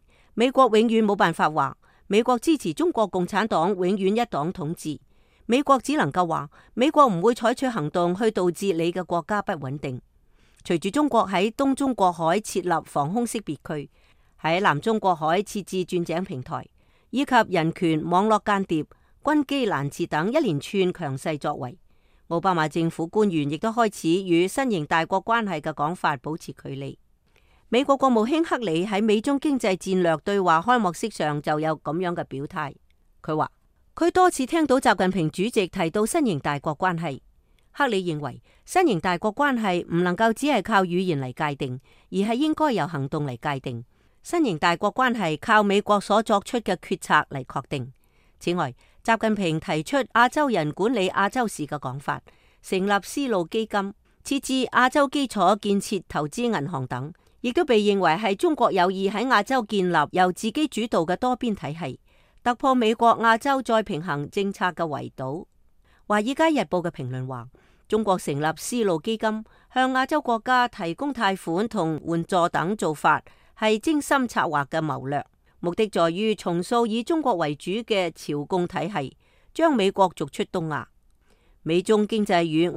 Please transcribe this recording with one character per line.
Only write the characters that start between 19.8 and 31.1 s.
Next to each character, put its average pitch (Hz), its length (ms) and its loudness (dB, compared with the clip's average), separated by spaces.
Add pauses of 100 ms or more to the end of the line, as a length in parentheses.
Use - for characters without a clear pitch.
截 165 200 -4
等 165 240 -2
一 - 60 0
連 202 220 0
串 185 320 0
強 147 240 -8
勢 156 220 -6
作 147 160 -4
為， 127 240 -10 (520)
奧 170 120 0
巴 185 140 2
馬 156 120 2
政 165 220 0
府 160 160 -4
官 208 240 2
員 147 220 0
亦 156 80 -4
都 220 100 -2
開 220 260 0
始 - 140 -2 (140)
與 175 240 2
新 240 240 -2
型 170 160 -2
大 165 180 0
國 185 180 -2
關 233 220 0
係 170 160 -4
嘅 156 100 -4
講 151 220 -2
法 160 240 -2
保 151 180 -8
持 - 180 -14
距 - 160 -16
離。 135 280 -12 (720)
美 247 140 4
國 277 120 4
國 262 140 2
務 226 180 4
卿 320 160 2
克 330 140 -2
里 175 300 0
喺 208 160 0
美 220 180 4
中 277 180 0
經 277 200 0
濟 190 180 0
戰 185 240 0
略 165 160 2
對 202 240 0
話 165 220 4
開 247 160 4
幕 190 120 0
式 190 200 -6